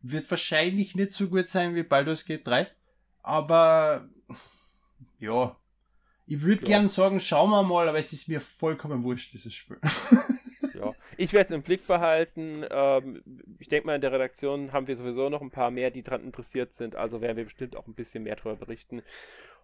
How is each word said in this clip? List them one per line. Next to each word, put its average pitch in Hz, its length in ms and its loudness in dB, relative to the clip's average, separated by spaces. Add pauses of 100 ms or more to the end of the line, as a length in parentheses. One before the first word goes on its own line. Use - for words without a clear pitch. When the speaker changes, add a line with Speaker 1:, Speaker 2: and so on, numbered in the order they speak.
Speaker 1:
wird 147 300 -8
wahrscheinlich 180 640 0
nicht 196 160 -2
so 196 180 -4
gut 180 200 0
sein 175 260 0
wie 170 80 -2
Baldur's 147 420 2
Gate 156 220 -8
drei, 131 200 2 (540)
aber 156 880 4 (1120)
ja. 113 360 0 (680)
Ich 147 160 -4
würd 190 200 4
Speaker 2:
Ja. - 60 -4
Speaker 1:
gern 208 200 6
sagen, 190 320 2
schauen 170 300 4
wir 202 140 6
mal, 175 260 2
aber 151 100 0
es 151 140 -8
ist - 160 -12
mir 156 100 -4
vollkommen 147 640 -6
wurscht, 123 300 -6
dieses 113 200 -16
Spiel. - 280 -18
<laughs> - 80 0 (840)
Speaker 2:
Ja. - 180 -6 (240)
Ich 185 160 -4
werd's 190 180 6
im 151 120 -6
Blick 190 240 -2
behalten. 160 840 -2
Ähm, 135 500 0 (380)
ich - 80 -20
denk 147 160 0
mal, 151 120 -2
in 139 60 -2
der 135 120 0
Redaktion 139 580 -4
haben 135 160 -2
wir 135 80 -4
sowieso 123 340 -4
noch 147 120 -4
ein 131 100 -14
paar 123 200 -2
mehr, 123 200 -2
die 123 120 -14
dran 127 200 -6
interessiert 123 500 -8
sind. 113 220 -10
Also 113 240 -6
werden 117 160 -4
wir 113 80 -6
bestimmt 123 320 -12
auch - 120 -14
ein 110 80 -18
bisschen 113 280 -12
mehr 107 140 -8
drüber 107 180 -8
berichten. 113 460 -14 (640)